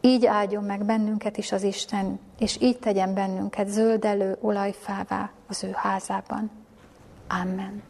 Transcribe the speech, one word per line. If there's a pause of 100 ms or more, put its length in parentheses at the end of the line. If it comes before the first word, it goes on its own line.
Így
áldjon
meg
bennünket
is
az
Isten, (180)
és
így
tegyen
bennünket
zöldelő
olajfává (160)
az
ő
házában. (800)
Amen.